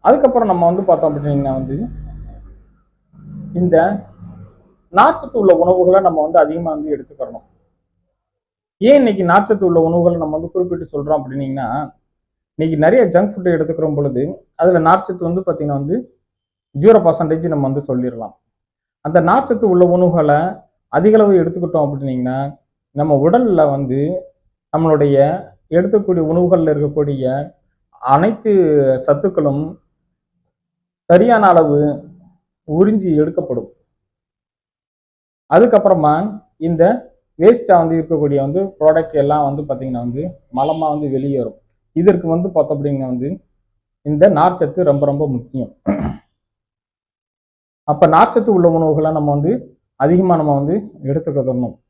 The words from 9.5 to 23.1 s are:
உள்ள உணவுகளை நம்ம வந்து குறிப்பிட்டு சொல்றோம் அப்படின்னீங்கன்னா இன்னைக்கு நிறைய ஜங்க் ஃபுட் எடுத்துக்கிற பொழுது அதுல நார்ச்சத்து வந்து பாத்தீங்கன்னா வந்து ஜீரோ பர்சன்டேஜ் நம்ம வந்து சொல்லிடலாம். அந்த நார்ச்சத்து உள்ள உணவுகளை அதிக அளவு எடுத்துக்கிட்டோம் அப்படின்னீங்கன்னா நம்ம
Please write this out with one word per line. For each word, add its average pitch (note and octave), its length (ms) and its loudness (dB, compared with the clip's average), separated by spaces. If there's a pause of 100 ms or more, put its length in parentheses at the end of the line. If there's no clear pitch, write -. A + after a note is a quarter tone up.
உள்ள E3+ 100 2 (120)
உணவுகளை E3+ 340 2
நம்ம D#3 140 -4
வந்து E3 160 -10
குறிப்பிட்டு F3 400 -4
சொல்றோம் D3 260 -2
அப்படின்னீங்கன்னா C3+ 480 -8 (840)
இன்னைக்கு D#3+ 300 -2
நிறைய A3+ 180 4 (120)
ஜங்க் G3+ 180 2
ஃபுட் F3+ 220 -2
எடுத்துக்கிற D#3 320 -2 (140)
பொழுது C3 220 -2 (380)
அதுல F3 280 4
நார்ச்சத்து F#3 400 0
வந்து F3 180 -2
பாத்தீங்கன்னா D3 340 -4
வந்து D3 160 -4 (840)
ஜீரோ A3 240 6
பர்சன்டேஜ் D#3+ 460 -2
நம்ம C#3+ 160 -2
வந்து C#3 200 -4
சொல்லிடலாம். B2 440 -6 (720)
அந்த D#3+ 120 0 (100)
நார்ச்சத்து A#3 440 0
உள்ள F3+ 120 6 (120)
உணவுகளை E3 420 2 (580)
அதிக G#3+ 220 4
அளவு G3+ 220 4
எடுத்துக்கிட்டோம் E3 460 -2
அப்படின்னீங்கன்னா C3 520 -4 (640)
நம்ம D3+ 160 2 (100)